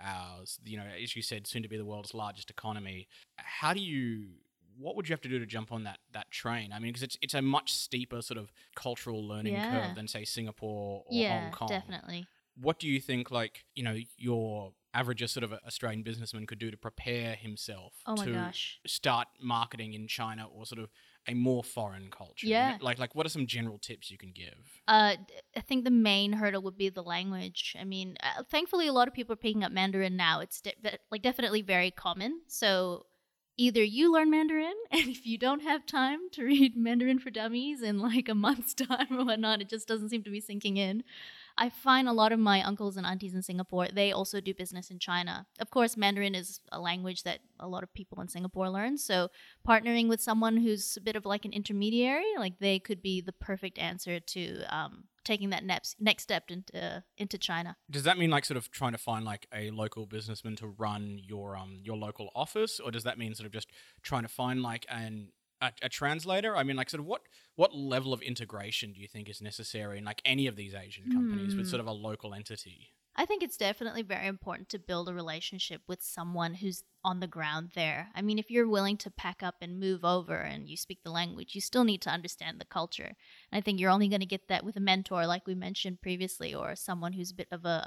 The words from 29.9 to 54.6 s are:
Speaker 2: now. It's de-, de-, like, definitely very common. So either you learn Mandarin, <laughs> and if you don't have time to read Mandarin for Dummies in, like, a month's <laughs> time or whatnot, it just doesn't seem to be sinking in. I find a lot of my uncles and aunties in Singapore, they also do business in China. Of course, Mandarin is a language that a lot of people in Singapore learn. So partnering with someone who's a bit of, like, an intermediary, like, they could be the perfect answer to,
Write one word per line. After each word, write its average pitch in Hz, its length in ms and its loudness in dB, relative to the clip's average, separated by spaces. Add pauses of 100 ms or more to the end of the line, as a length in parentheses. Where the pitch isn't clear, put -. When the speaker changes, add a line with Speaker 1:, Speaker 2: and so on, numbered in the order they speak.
Speaker 2:
now. 165 220 4
It's - 220 -8
de-, 208 200 -8
de-, 214 160 -4 (140)
like, 214 100 -4
definitely 226 400 2
very 185 300 4
common. 196 560 -4
So 185 580 2 (540)
either 240 240 6
you 254 280 6
learn 311 200 8
Mandarin, 311 500 4
<laughs> 453 100 -12
and 311 160 4
if 247 200 -6
you 226 100 0
don't 277 240 2
have 302 240 0
time 285 460 0
to 277 120 -6
read 269 320 8
Mandarin 240 440 6
for 262 100 -10
Dummies 240 540 -2
in, 208 160 2
like, 233 300 2
a 214 60 2
month's 233 380 2
<laughs> 262 140 -2
time 262 240 2
or 254 140 2
whatnot, 220 360 2
it 196 80 -8
just 220 180 -4
doesn't 214 220 -2
seem 226 140 0
to 202 80 -10
be 208 100 -4
sinking 202 360 -2
in. 196 260 2 (560)
I 240 100 2
find 262 380 4
a 240 60 4
lot 220 180 8
of 226 60 4
my 202 240 8
uncles 196 360 0
and 185 100 -2
aunties 185 260 -4
in 185 80 -2
Singapore, 180 500 0
they 202 200 4
also 190 280 -2
do 190 140 -2
business 180 380 -10
in 180 80 -10
China. 175 480 -2 (120)
Of - 120 -6
course, 233 260 6
Mandarin 202 380 4
is 180 260 -6 (100)
a - 80 -6
language 180 440 -2
that - 160 -4 (200)
a 175 80 -10
lot 180 140 -6
of 185 140 -10
people 190 260 -12
in 180 60 -8
Singapore 185 420 -2
learn. 226 300 0
So 180 300 2 (380)
partnering 233 400 6
with 226 140 6
someone 226 360 4
who's 214 400 2
a 196 40 -14
bit 220 140 0
of, 208 100 -4
like, 202 200 0
an - 80 -6
intermediary, 226 720 2 (120)
like, 185 220 -2
they 196 180 6
could 185 240 -4
be 185 200 0
the 185 120 -6
perfect 190 460 -6
answer 175 400 -4
to, - 440 -6 (120)